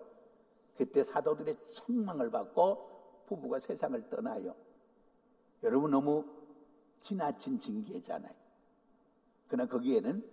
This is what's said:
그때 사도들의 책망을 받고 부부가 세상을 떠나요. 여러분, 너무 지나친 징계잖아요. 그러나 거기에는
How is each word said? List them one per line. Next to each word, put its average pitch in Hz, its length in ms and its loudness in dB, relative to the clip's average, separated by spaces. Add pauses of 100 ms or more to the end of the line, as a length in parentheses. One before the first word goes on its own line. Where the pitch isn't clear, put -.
(760)
그때 139 260 2
사도들의 156 540 0 (120)
책망을 185 640 -2
받고 175 580 2 (380)
부부가 139 320 -4
세상을 - 500 -4
떠나요. 107 460 -4 (1080)
여러분, 143 280 4
너무 147 340 4 (760)
지나친 147 560 -2
징계잖아요. - 720 -8 (1120)
그러나 123 220 0
거기에는 127 640 2